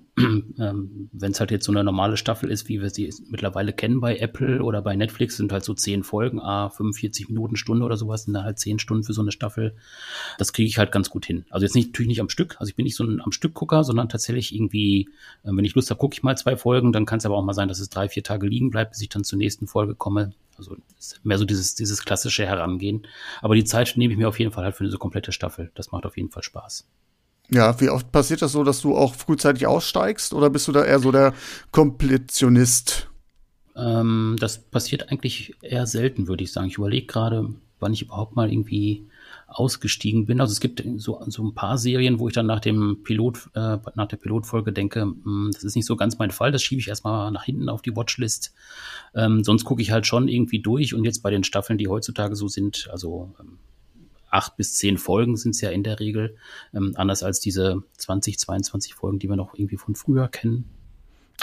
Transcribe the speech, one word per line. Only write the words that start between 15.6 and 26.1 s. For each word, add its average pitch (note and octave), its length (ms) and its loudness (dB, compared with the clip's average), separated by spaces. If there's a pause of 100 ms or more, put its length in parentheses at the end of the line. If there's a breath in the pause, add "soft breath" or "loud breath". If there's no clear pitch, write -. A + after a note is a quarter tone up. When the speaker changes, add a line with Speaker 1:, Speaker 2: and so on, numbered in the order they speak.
Speaker 1:
ich G#2+ 100 0
Lust B2+ 160 2
hab, A2+ 80 -4
guck C#3 160 0
ich - 80 -14
mal C3 140 2
zwei B2+ 180 0
Folgen. B2 380 4
Dann G#2+ 120 2
kann's A2+ 200 -2
aber G2+ 100 0
auch G2 80 0
mal G2 100 0
sein, G2 140 0
dass F#2+ 120 -6
es G2 100 -8
drei, G2 180 -2
vier G2+ 160 -6
Tage G2+ 240 -2
liegen B2 240 0
bleibt, A2 200 -2
bis G#2+ 100 -10
ich G#2+ 80 -6
dann G2+ 160 -4
zur - 140 -4
nächsten G#2 280 -2
Folge G#2 260 0
komme. G2+ 380 -2 (260)
Also F#2 200 -18 (200)
ist - 280 -18
mehr G#2 120 2
so G#2 80 4
dieses, F#2+ 300 0
dieses G#2 300 -4
klassische G#2 400 0
Herangehen. F#2 600 -2 (360 loud breath)
Aber A2 140 6
die A2 100 6
Zeit A2+ 320 2
nehme A#2+ 160 4
ich G2+ 40 -2
mir A2 120 4
auf G#2 100 -2
jeden A2+ 140 0
Fall F2+ 100 -6
halt F#2+ 120 -4
für G2+ 100 -4
diese F#2+ 120 -4
komplette F2+ 360 -6
Staffel. E2+ 420 -8
Das - 160 -12
macht - 140 -6
auf - 120 -10